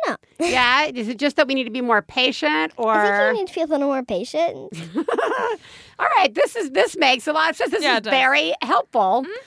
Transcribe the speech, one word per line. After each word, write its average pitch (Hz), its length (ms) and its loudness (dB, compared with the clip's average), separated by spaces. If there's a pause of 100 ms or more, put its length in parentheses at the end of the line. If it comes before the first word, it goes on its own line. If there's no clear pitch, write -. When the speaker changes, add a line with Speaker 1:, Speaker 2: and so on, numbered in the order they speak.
Speaker 1:
know. 269 160 -4
<laughs> - 40 -20 (200)
Speaker 2:
Yeah, 254 400 2
is 240 220 -6
it 233 100 -6
just 285 180 -2
that 302 100 4
we 262 80 -2
need 262 100 0
to 226 60 -8
be 247 100 -6
more 233 220 2
patient, 302 720 0
or? 220 160 0
Speaker 1:
I 208 400 4
think 466 60 -2
you 392 60 -2
need 370 40 -6
to - 60 -18
be 339 80 -2
a 330 40 0
little 285 200 0
more 269 160 -2
patient. 254 540 -4
Speaker 2:
<laughs> 170 520 -8 (920)
All - 80 2 (100)
right, 311 180 2
this 466 220 0
is, 320 160 -4
this 381 240 0
makes 262 320 2
a 302 40 0
lot 320 180 0
of - 60 -6
sense. - 140 -2
This 403 120 -2
Speaker 3:
Yeah, 277 100 2
Speaker 2:
is 233 60 2
Speaker 3:
it 220 60 -4
does. 214 60 -4
Speaker 2:
very 277 500 2
helpful 247 640 0
Speaker 3:
Mm-hmm. 349 100 -10 (140)